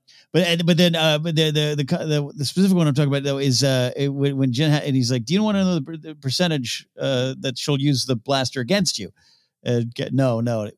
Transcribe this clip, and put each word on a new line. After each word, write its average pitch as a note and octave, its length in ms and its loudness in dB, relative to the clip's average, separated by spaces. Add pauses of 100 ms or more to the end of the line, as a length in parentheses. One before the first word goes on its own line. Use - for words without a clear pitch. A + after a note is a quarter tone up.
(320)
but, E3 120 4
and, E3+ 200 0
but E3 120 4
then, F3 180 4
uh, D#3 240 2
but D#3+ 160 -2
the, D#3 160 2
the, D3+ 280 0
the, C#3+ 60 0
co-, D#3+ 220 -2
the, D3 300 0
the D3 80 -6
specific F#3+ 320 2
one E3 100 4
I'm C#3+ 80 2
talking D3 160 2
about, C#3 140 0
though, C#3 140 -2
is, C#3 260 2
uh, B2+ 320 2
it, C#3 120 -2
when, C#3 280 -2
when C3+ 160 0
Jin D3 180 2
ha-, D3+ 60 4 (100)
and C3+ 80 0
he's B2 160 2
like, B2 140 -2
"Do C#3 100 -2
you G#3 80 2
wanna G3+ 220 0
know F#3 100 0
the D#3 80 -2
per-, E3 140 -12
the D#3 180 -14
percentage, C#3+ 720 -4 (100)
uh, C3 440 -2
that C3+ 180 -6
she'll C#3 220 -2
use C#3 260 0
the C3 80 0
blaster C3 460 -2
against D#3+ 400 0
you?" F2+ 100 -10 (560)
Uh, A#2+ 140 0 (120)
get, - 200 -8
"No, B2+ 280 2
no." A2+ 380 -2